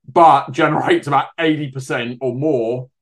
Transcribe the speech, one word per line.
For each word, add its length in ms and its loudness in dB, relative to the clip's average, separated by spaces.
but 460 4
generates 560 0
about 200 0
eighty 320 -2
percent 480 -8
or 120 -4
more 580 -2